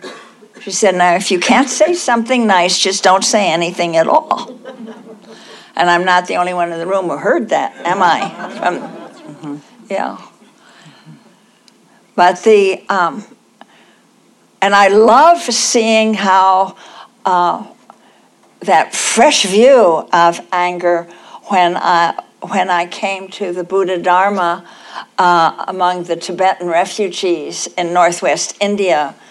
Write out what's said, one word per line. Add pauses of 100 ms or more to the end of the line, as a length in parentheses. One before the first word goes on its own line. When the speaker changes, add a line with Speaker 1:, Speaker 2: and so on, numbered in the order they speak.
(600)
Speaker 1:
She
said,
"Now,
if
you
can't
say
something
nice,
just
don't
say
anything
at
all." (1200)
And
I'm
not
the
only
one
in
the
room
who
heard
that, (100)
am
I? (280)
From,
Speaker 2:
Mm-hmm. (340)
Speaker 1:
yeah. (2000)
But
the,
um, (1400)
and
I
love
seeing
how, (480)
uh, (960)
that
fresh
view
of (140)
anger (400)
when
I, (180)
when
I
came
to
the
Buddha
Dharma, (540)
uh,
among
the
Tibetan
refugees (100)
in
northwest
India, (180)